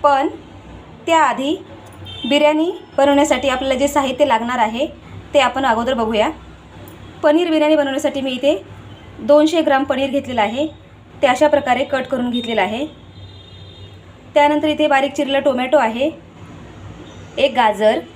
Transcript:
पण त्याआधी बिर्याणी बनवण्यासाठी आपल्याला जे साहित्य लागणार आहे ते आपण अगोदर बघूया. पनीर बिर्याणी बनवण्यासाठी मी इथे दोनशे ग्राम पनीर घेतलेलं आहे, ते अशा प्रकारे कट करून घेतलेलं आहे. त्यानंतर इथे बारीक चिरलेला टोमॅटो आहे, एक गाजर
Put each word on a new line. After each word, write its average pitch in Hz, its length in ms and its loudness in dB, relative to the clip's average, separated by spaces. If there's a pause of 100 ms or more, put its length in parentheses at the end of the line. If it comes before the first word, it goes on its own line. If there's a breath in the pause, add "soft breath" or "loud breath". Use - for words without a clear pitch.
पण 285 240 2 (760)
त्याआधी 294 500 0 (720)
बिर्याणी 302 420 2 (260)
बनवण्यासाठी 285 520 2
आपल्याला 262 260 -2
जे 269 120 0
साहित्य 277 380 0
लागणार 240 340 0
आहे 226 260 0 (480)
ते 294 60 4
आपण 262 260 0
अगोदर 233 280 0
बघूया. 226 360 0 (960)
पनीर 330 260 4
बिर्याणी 311 260 4
बनवण्यासाठी 277 460 -2
मी 262 100 -4
इथे 277 300 0 (580)
दोनशे 302 420 4
ग्राम 285 220 2
पनीर 277 260 -2
घेतलेलं 254 320 -2
आहे, 233 240 0 (560)
ते 277 60 4
अशा 269 200 4
प्रकारे 277 360 2
कट 262 220 -4
करून 247 240 -4
घेतलेलं 226 320 -2
आहे. 214 240 -2 (1500)
त्यानंतर 294 340 2
इथे 302 200 0
बारीक 277 260 2
चिरलेला 277 260 -2
टोमॅटो 254 380 0
आहे, 240 320 0 (1300)
एक 262 180 2
गाजर 220 440 2 (160)